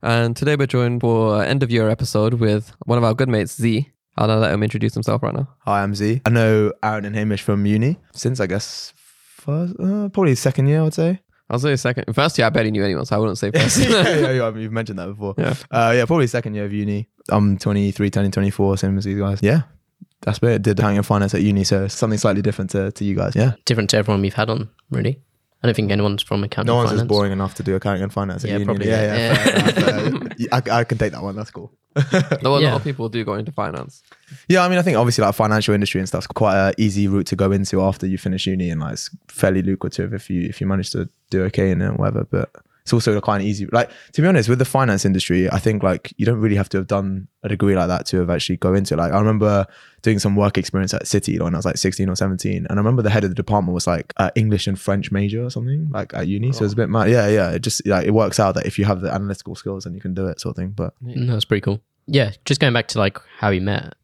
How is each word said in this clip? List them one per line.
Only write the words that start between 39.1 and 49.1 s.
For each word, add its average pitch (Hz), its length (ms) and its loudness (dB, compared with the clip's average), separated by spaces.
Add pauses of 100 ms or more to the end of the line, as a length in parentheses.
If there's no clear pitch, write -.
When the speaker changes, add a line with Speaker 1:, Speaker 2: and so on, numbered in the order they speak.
Speaker 2:
fairly 95 340 0
lucrative 95 520 -4
if - 160 -10
you, 90 180 -2
if 95 120 -10
you 98 60 -4
manage 95 240 -2
to 90 180 -4 (220)
do 95 140 0
okay 95 260 0
in 90 120 0
it 95 60 -2
and - 100 -4
whatever. 101 320 -2
But - 200 -4 (320)
it's - 120 -2
also 110 260 2
quite 101 220 0
an 98 40 -2
easy, 101 200 -4
like, 120 240 0 (220)
to 147 100 0
be 160 40 4
honest, 147 220 4
with 123 100 4
the 131 60 4
finance 123 400 0
industry, 92 460 2
I - 80 0
think, 107 240 0
like, 92 340 -2
you - 80 -2
don't 113 160 2
really 107 160 2
have 98 140 0
to 98 80 -2
have 95 80 -4
done 95 420 -4 (140)
a 110 60 -6
degree 101 280 2
like 87 120 2
that 90 180 -2
to 92 140 0
have 87 100 0
actually 87 260 0
go 92 160 0
into 98 220 0
it. - 20 -2
Like, 82 160 0